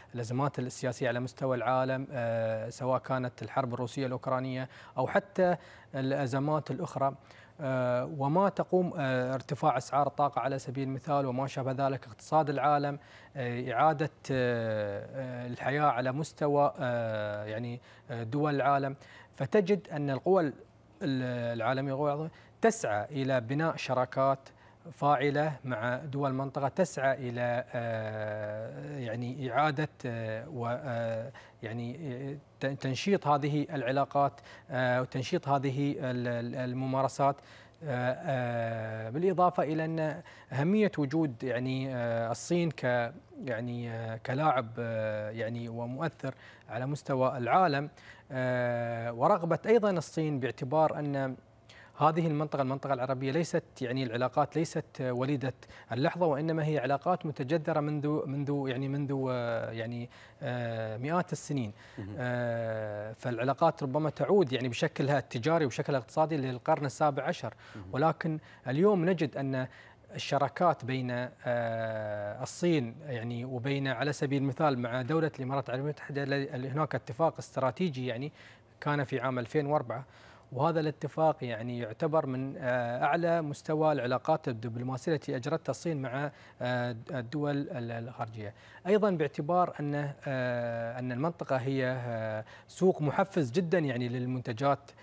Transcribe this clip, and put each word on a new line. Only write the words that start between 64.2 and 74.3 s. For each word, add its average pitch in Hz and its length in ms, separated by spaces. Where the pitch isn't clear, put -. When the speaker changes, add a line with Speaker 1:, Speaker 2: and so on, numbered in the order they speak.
Speaker 1:
يعني 123 160
بشكلها 143 500
التجاري 151 460
وبشكلها 139 340
الاقتصادي 156 380
للقرن 139 500
السابع 143 360
عشر، 139 320
Speaker 2:
مهم. 104 160
Speaker 1:
ولكن 156 460
اليوم 175 360
نجد 170 320
أن 135 300
الشراكات 143 680
بين، 127 260
آه، 113 1300
الصين 139 520
يعني 120 380
وبين 135 440
على 135 240
سبيل 139 300